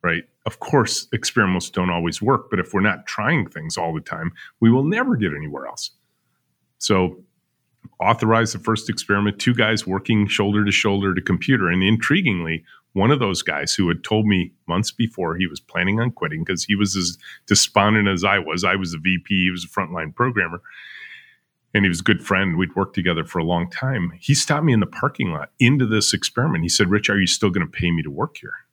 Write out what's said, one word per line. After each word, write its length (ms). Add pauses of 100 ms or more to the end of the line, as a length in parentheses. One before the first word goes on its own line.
Right? 220 (220)
Of 140
course, 520
experiments 580
don't 200
always 300
work, 300
but 100
if 120
we're 80
not 260
trying 420
things 280
all 180
the 60
time, 320 (280)
we 100
will 140
never 320
get 180
anywhere 320
else. 240 (880)
So 460 (760)
authorize 520
the 60
first 320
experiment, 480
two 160
guys 320
working 400
shoulder 380
to 80
shoulder 420
to 60
computer. 480
And 140
intriguingly, 840 (280)
one 180
of 80
those 240
guys 320
who 140
had 160
told 220
me 260 (140)
months 240
before 460
he 100
was 140
planning 400
on 100
quitting, 340
'cause 200
he 100
was 220
as 220 (280)
despondent 600
as 160
I 140
was. 260
I 120
was 160
the 60
V 200
P, 260
he 60
was 140
a 40
frontline 460
programmer, 460 (1120)
and 120
he 40
was 120
a 40
good 180
friend. 360
We'd 180
worked 180
together 300
for 140
a 60
long 260
time. 480
He 160
stopped 300
me 80
in 80
the 60
parking 460
lot 260
into 280
this 260
experiment. 500
He 60
said, 220
"Rich, 180
are 100
you 80
still 240
gonna 160
pay 240
me 120
to 80
work 260
here?" 360